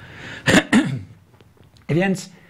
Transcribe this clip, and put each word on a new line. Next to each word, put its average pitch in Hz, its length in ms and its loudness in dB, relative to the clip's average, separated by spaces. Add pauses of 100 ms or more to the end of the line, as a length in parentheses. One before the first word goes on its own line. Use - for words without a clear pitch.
(1000)
<clears throat> - 920 -18
Więc 180 400 0 (200)